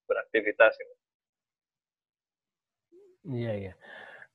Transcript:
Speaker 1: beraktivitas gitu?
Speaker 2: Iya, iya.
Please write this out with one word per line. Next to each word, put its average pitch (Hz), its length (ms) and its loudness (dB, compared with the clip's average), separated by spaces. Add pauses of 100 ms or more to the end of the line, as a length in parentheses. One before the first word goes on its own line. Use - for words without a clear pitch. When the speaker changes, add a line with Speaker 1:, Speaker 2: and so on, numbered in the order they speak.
Speaker 1:
beraktivitas 107 720 4
gitu? - 180 -16 (2500)
Speaker 2:
Iya, 120 240 -4
iya. 98 160 -10 (640)